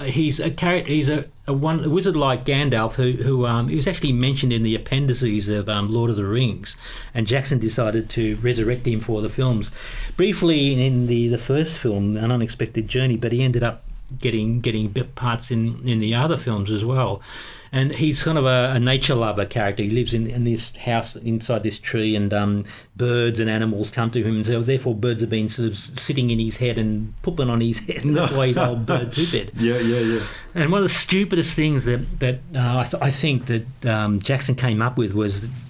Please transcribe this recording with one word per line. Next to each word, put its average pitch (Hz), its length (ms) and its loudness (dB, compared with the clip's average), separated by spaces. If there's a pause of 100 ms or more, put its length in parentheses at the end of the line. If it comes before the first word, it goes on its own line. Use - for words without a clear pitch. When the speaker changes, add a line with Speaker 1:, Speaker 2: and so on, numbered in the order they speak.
Speaker 1:
he's 143 360 0
a 160 100 0
character, 175 420 0
he's 147 160 2
a, 151 160 0 (240)
a 143 40 0
one, 160 320 0
a 160 40 0
wizard 180 260 2
like 135 300 2
Gandalf 135 500 2
who, 127 180 2 (100)
who, 123 240 2
um, 120 220 2
he 147 60 -2
was 151 140 2
actually 156 240 0
mentioned 131 400 2
in 117 100 2
the 110 140 2
appendices 123 720 0
of, 104 200 0
um, 104 240 0
Lord 117 180 2
of 107 60 0
the 101 100 0
Rings, 101 500 -2 (380)
and 113 120 0
Jackson 131 320 0
decided 110 520 0
to 110 260 0
resurrect 120 500 0
him 110 140 0
for 107 220 -2
the 107 60 -2
films. 117 440 0 (440)
Briefly 160 680 2
in 123 220 2
the, 120 220 2
the 117 100 2
first 160 400 0
film, 104 380 0
An 113 160 0
Unexpected 113 560 -2
Journey, 127 280 2
but 117 160 0
he 123 100 2
ended 123 200 2
up 117 220 -2 (340)
getting, 113 420 0
getting 110 280 0
bit 123 260 -4
parts 117 360 -4
in, 117 360 -2
in 117 140 2
the 110 140 0
other 151 220 2
films 107 340 -2
as 104 140 0
well. 117 360 0 (500)
And 135 240 0
he's 139 280 0
kind 160 160 2
of 131 80 4
a, 127 280 4
a 120 60 2
nature 131 340 2
lover 107 300 0
character. 104 380 0
He 101 80 0
lives 120 240 0
in, 113 120 0
in 120 180 -2
this 113 320 -2
house 117 400 -2
inside 113 460 -2
this 107 160 -4
tree, 110 380 0
and, 101 160 0
um, 101 320 2 (320)
birds 120 420 2
and 113 120 0
animals 110 400 0
come 113 220 0
to 120 120 0
him, 110 120 2
and 107 100 0
so 117 160 2
therefore 131 320 0
birds 113 260 0
have 113 80 0
been 107 220 0
sort 117 180 -2
of 101 60 -4
s-, - 260 -10
sitting 131 300 0
in 113 80 2
his 113 180 -2
head 123 220 0
and 110 420 -2
pooping 151 300 0
on 117 100 2
his 117 200 0
head. - 260 -6
And 147 100 4
that's 165 160 2
Speaker 2:
No. 135 60 0
Speaker 1:
why 131 80 4
he's 127 100 2
old 120 300 0
bird 123 260 0
poop 165 160 0
head. 104 240 -4
Speaker 2:
<laughs> - 40 -12
Yeah, 117 220 2
yeah, 117 220 2
yeah. 113 200 2 (340)
Speaker 1:
And 165 180 2
one 202 100 4
of 180 60 2
the 170 60 0
stupidest 185 600 2
things 151 300 2
that, 120 360 -2
that, 131 160 0 (200)
uh, 123 220 2
I, 120 60 2
th-, - 180 -4
I 139 80 2
think 139 360 0
that, 117 400 -4
um, 107 340 2
Jackson 131 340 0
came 117 260 0
up 123 160 0
with 107 160 0
was 101 300 0
that 113 80 -8 (200)